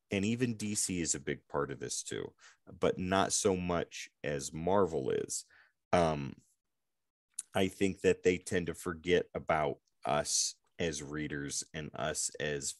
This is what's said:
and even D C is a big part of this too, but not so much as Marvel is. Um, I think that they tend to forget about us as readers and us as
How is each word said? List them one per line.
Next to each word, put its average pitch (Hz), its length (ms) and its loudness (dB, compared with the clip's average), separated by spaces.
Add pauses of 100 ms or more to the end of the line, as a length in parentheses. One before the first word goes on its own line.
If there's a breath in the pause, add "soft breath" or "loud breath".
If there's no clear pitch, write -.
(120)
and 98 140 0
even 117 300 0
D 104 200 -4
C 92 240 0
is 80 160 0
a 71 60 -8
big 69 260 -6
part 71 240 -2
of 67 80 -10
this - 240 -6
too, 50 300 -8 (480 loud breath)
but - 180 4
not 92 320 2
so 98 240 4
much 87 540 -2 (140)
as 71 280 -4
Marvel 80 600 2
is. - 340 -2 (480 soft breath)
Um, 78 400 4 (1200)
I 98 120 4
think 95 340 0
that 92 220 4
they 90 140 6
tend 87 300 -2
to 82 60 -2
forget 85 600 0
about 76 440 0 (280)
us - 500 0 (220)
as 78 240 -2
readers 73 640 -6 (100)
and 78 220 -8
us 76 440 -4
as 73 400 -4